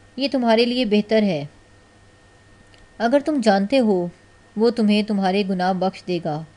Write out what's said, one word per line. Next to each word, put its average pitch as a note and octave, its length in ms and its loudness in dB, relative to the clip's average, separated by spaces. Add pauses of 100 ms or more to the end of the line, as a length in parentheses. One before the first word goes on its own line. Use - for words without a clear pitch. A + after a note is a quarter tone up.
(160)
ये C4+ 120 -4
तुम्हारे A#3+ 360 2
लिए B3 220 0
बेहतर G#3 380 2
है। D3 240 -2 (1500)
अगर A#3+ 220 2
तुम D4 200 -2
जानते G3+ 360 2
हो G#3+ 200 2 (580)
वो A#3 160 2
तुम्हें G#3+ 320 2
तुम्हारे G3 400 0
गुनाह F#3 300 -2
बख्श F#3 320 -4
देगा E3 380 -6 (120)